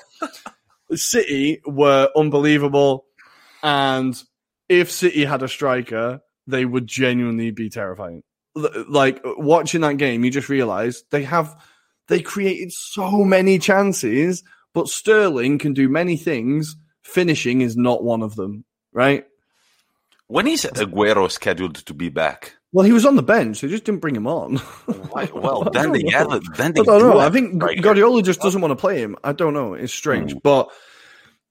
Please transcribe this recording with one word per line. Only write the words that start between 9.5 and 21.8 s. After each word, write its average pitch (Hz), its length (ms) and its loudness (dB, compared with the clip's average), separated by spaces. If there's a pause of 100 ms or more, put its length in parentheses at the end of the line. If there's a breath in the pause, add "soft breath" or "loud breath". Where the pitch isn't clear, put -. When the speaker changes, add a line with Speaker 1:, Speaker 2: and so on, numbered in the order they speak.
Speaker 1:
that 147 160 0
game, 123 260 0
you 127 80 2
just 139 180 -4
realise 120 600 -2
they 147 120 -2
have, 156 380 -4 (460 soft breath)
they 180 140 0
created 190 500 -4
so 196 540 -2
many 190 340 4
chances, 175 840 0 (300 soft breath)
but 165 140 -2
Sterling 151 720 2
can 147 160 -4
do 135 160 2
many 170 260 0
things. 147 600 -4 (260)
Finishing 147 580 0
is 117 140 0
not 123 280 0
one 117 180 -2
of 110 140 -8
them, 104 280 -8 (300)
right? 135 320 2 (1000)
Speaker 2:
When 175 200 0
is 320 180 -2
Aguero 101 640 0
scheduled 90 460 -4
to - 180 -18